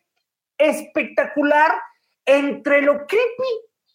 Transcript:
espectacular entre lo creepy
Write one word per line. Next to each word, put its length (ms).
espectacular 1160
entre 560
lo 260
creepy 540